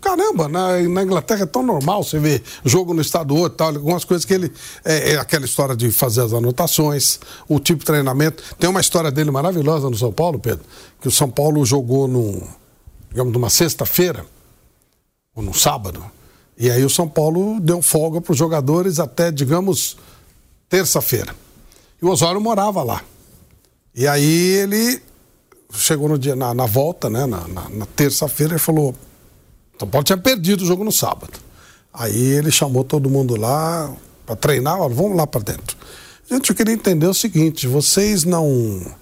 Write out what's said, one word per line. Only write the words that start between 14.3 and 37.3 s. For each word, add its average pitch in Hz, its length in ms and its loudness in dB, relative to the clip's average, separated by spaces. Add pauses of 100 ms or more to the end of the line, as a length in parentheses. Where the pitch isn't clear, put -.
ou 110 120 -10
num 98 100 -6
sábado, 110 500 -2 (540)
e 123 140 2
aí 127 120 4
o 139 60 2
São 175 160 0
Paulo 170 540 0
deu 175 220 2
folga 160 380 0
pros 165 160 -2
jogadores 160 640 0
até, 170 320 0
digamos, 156 680 -2 (720)
terça-feira. 131 680 0 (680)
E - 40 -10
o 175 60 4
Osório 170 300 2
morava 208 420 0
lá. 110 200 -4 (920)
E 123 120 0
aí 156 500 4
ele 220 440 0 (720)
chegou 151 360 0
no 151 100 2
dia, 131 180 -2
na, 127 180 -2
na 123 120 0
volta, 135 420 0
né, 120 180 -2
na, 90 220 -6
na, 90 220 -10
na 101 160 -10
terça-feira, 147 680 0
e - 20 -2
falou: 151 360 0 (840)
São 104 100 -8
Paulo 143 160 0
tinha 190 140 2
perdido 196 440 0
o 185 40 -2
jogo 180 180 0
no 214 80 -2
sábado. - 400 -4 (600)
Aí 110 260 -4 (140)
ele 147 180 2
chamou 131 340 0
todo 135 240 0
mundo 131 280 0
lá 151 540 -2 (360)
pra 113 100 -8
treinar, 147 440 0
"Olha, 139 140 0
vamos 185 220 0
lá 160 100 2
pra 127 140 -4
dentro." - 360 -10 (540)
"Gente, 262 200 0
eu 180 60 0
queria 226 180 2
entender 175 320 2
o 190 80 2
seguinte: 160 520 0